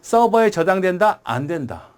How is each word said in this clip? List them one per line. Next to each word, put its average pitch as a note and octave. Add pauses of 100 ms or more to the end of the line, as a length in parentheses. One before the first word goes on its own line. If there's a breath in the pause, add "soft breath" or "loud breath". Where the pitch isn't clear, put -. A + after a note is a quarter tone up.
서버에 A3+
저장된다? F#3
안 B2+
된다. B2+